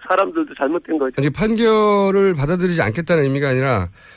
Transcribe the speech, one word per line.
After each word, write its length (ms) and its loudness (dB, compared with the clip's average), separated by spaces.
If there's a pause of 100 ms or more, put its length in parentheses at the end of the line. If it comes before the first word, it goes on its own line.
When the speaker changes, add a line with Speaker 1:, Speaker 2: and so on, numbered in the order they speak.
Speaker 1:
사람들도 500 -2
잘못된 440 -4
거죠. 180 -2
Speaker 2:
아니, 120 0
판결을 1040 2
받아들이지 460 0
않겠다는 420 0
의미가 260 0
아니라 380 0 (300)